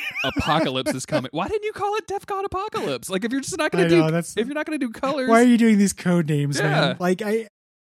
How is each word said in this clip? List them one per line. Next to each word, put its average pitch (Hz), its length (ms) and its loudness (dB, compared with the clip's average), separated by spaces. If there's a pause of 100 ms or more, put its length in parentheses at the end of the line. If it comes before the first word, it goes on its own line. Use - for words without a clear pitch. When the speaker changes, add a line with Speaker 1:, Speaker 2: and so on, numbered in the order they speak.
(100)
Speaker 1:
<laughs> - 140 -8
Speaker 2:
Apocalypse 143 680 0
is 131 100 -6
coming." 139 280 -4
Why 170 160 -4
didn't 415 160 -4
you 427 80 -4
call 403 240 -4
it 427 100 -6
def 392 200 -8
con 392 180 -6
Apocalypse? 370 680 -6
Like, 190 140 -2
if 226 80 -4
you're 269 80 -2
just 359 180 -6
not 302 140 -2
gonna 170 140 4
Speaker 1:
I - 20 2
Speaker 2:
do, 170 140 6
Speaker 1:
know, 160 100 2
that's 170 240 -4
Speaker 2:
if 226 100 0
you're 285 80 -8
not 302 120 -4
gonna 311 120 -6
do 254 120 -4
colors. 269 380 -2
Speaker 1:
Why 226 120 6
are 247 60 6
you 240 120 6
doing 220 200 6
these 196 160 4
code 175 340 0
names, 143 320 0
Speaker 2:
Yeah. 151 100 2
Speaker 1:
man? 147 300 2
Like, 180 220 0
I, 220 260 -2 (380)